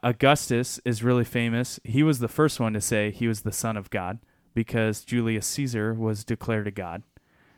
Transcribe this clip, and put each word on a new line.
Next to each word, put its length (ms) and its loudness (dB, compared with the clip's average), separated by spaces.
Augustus 840 2
is 200 -2
really 200 4
famous. 600 -2
He 180 2
was 160 4
the 100 0
first 300 2
one 140 0
to 80 -2
say 300 0
he 180 0
was 140 -2
the 100 -4
Son 240 -4
of 140 -10
God 280 -4
because 500 0
Julius 420 0
Caesar 480 -2
was 300 -2
declared 420 -2
a 60 -4
god, 300 -8